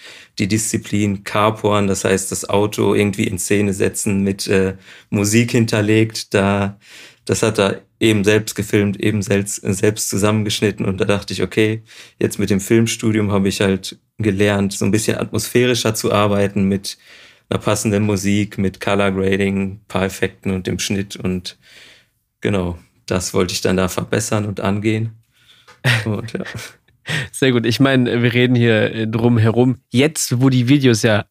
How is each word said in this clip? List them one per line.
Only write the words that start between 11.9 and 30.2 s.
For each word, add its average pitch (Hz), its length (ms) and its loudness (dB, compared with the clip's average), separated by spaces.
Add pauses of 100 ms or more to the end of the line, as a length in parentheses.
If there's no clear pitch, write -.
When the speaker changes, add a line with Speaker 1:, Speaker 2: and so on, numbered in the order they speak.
Speaker 1:
jetzt - 200 -2
mit 101 100 0
dem 98 100 2
Filmstudium 110 720 2
habe 98 160 2
ich 92 140 -2
halt 98 360 -2 (200)
gelernt, 101 560 0
so - 100 -4
ein 101 80 2
bisschen 107 260 0
atmosphärischer 117 800 0
zu - 160 -2
arbeiten 101 560 2
mit 98 300 -4 (520)
einer 110 120 -2
passenden 104 420 0
Musik, 101 540 0
mit 95 240 -4
Color 101 300 0
Grading, 98 500 0
ein 98 260 -8
paar 95 160 -2
Effekten 95 480 -4
und 92 160 -4
dem 90 120 -4
Schnitt 98 360 -4
und 92 420 -6 (840)
genau, 90 360 -2 (280)
das 95 280 -4
wollte 92 200 0
ich - 80 -6
dann 95 160 0
da 92 100 2
verbessern 110 580 -2
und 101 140 -8
angehen. 110 520 -2 (920)
Und 110 260 -6
ja. - 120 -6 (440)
Speaker 2:
<laughs> 139 460 -8
Sehr 135 180 2
gut. 117 140 0
Ich 117 160 0
meine, 123 420 2
wir 120 100 2
reden 123 220 2
hier, 110 400 2
äh, 110 100 -4
drum 117 320 2
herum. 117 420 2 (100)
Jetzt, 127 500 0